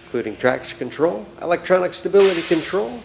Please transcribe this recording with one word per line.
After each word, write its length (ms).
including 320
traction 420
control, 480
electronic 540
stability 480
control 640